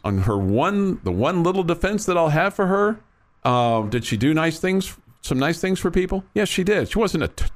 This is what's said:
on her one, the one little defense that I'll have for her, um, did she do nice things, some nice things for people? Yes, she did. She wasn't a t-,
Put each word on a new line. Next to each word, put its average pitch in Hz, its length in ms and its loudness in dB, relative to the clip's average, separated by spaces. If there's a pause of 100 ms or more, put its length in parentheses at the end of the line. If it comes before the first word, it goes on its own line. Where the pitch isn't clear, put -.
on 98 160 0
her 101 180 2
one, 170 680 0
the 92 80 -2
one 147 300 0
little 185 220 0
defense 185 420 -2
that 175 120 0
I'll 165 120 2
have 170 240 2
for 196 140 0
her, 208 320 0 (520)
um, 117 380 2
did 113 160 -2
she 117 100 -4
do 127 200 2
nice 160 240 0
things, 190 360 -2 (260)
some 127 180 -2
nice 160 200 0
things 185 200 -2
for 190 100 0
people? 185 340 -2 (120)
Yes, 202 140 0
she 185 140 -2
did. 180 280 0
She 196 80 0
wasn't 180 240 0
a 90 60 -2
t-, - 160 -2 (100)